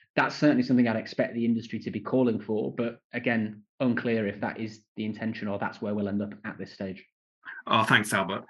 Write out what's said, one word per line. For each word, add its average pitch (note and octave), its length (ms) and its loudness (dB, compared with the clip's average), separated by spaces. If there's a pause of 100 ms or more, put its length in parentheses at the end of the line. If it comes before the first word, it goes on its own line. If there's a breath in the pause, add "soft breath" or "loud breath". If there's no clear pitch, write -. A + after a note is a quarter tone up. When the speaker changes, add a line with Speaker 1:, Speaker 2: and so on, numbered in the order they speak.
(160)
Speaker 1:
That's C3+ 200 2
certainly C3+ 260 6
something B2 260 6
I'd A2 100 2
expect A2 360 -2
the A#2 120 0
industry A2+ 340 0
to - 100 -6
be G#2 120 -4
calling A#2+ 380 2
for, A2 360 -2
but A#2 240 -4 (140)
again, A2+ 500 -2 (160)
unclear A#2 480 0
if G2+ 140 -6
that A2 180 -4
is A2 220 -8 (160)
the A2 80 -4
intention G#2+ 420 -4
or G2+ 100 -2
that's G2+ 240 -6
where G#2 140 -2
we'll G2+ 140 0
end G2+ 120 0
up G2+ 120 -6 (120)
at G#2+ 140 -10
this - 140 -12
stage. F#2+ 300 -10 (600 loud breath)
Speaker 2:
Oh, - 180 4
thanks, A2 300 4
Albert. F#2+ 360 0